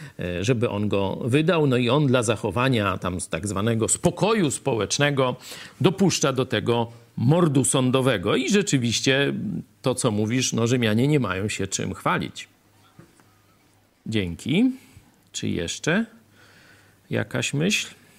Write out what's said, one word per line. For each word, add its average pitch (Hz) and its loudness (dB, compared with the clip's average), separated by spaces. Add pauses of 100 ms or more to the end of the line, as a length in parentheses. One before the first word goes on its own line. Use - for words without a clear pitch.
(180)
e, 87 -4
żeby 113 0
on 104 -2
go 98 -2
wydał. 156 2
No 127 2
i 123 2
on 147 4
dla 123 4
zachowania 107 0
tam 90 -4
z - -10
tak 82 -4
zwanego 107 0
spokoju 180 0
społecznego 131 0 (440)
dopuszcza 160 2
do 127 0
tego 113 0 (240)
mordu 139 4
sądowego. 127 2
I 294 0
rzeczywiście 139 0 (480)
to, 127 0
co 127 0
mówisz, 107 0
no, 117 0
Rzymianie 120 2
nie 151 4
mają 98 -2
się 95 -6
czym 101 -6
chwalić. - -4 (1600)
Dzięki. 110 0 (640)
Czy - -6
jeszcze 104 -2 (1040)
jakaś 120 -4
myśl? 175 -2 (300)